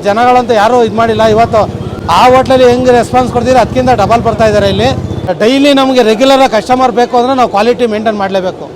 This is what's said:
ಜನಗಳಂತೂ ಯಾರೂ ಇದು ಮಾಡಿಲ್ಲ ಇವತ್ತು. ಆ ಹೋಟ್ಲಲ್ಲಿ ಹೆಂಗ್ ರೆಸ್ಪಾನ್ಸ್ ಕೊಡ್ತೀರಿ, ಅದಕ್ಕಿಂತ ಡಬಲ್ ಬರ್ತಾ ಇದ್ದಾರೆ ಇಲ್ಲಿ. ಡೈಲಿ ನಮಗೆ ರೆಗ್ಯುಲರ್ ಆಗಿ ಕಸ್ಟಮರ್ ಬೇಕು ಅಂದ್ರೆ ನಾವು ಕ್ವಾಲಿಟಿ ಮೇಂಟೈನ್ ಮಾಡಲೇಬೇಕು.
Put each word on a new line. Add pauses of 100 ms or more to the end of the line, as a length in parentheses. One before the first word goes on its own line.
ಜನಗಳಂತೂ
ಯಾರೂ
ಇದು
ಮಾಡಿಲ್ಲ
ಇವತ್ತು. (500)
ಆ
ಹೋಟ್ಲಲ್ಲಿ
ಹೆಂಗ್
ರೆಸ್ಪಾನ್ಸ್
ಕೊಡ್ತೀರಿ,
ಅದಕ್ಕಿಂತ
ಡಬಲ್
ಬರ್ತಾ
ಇದ್ದಾರೆ
ಇಲ್ಲಿ. (500)
ಡೈಲಿ
ನಮಗೆ
ರೆಗ್ಯುಲರ್
ಆಗಿ
ಕಸ್ಟಮರ್
ಬೇಕು
ಅಂದ್ರೆ
ನಾವು
ಕ್ವಾಲಿಟಿ
ಮೇಂಟೈನ್
ಮಾಡಲೇಬೇಕು.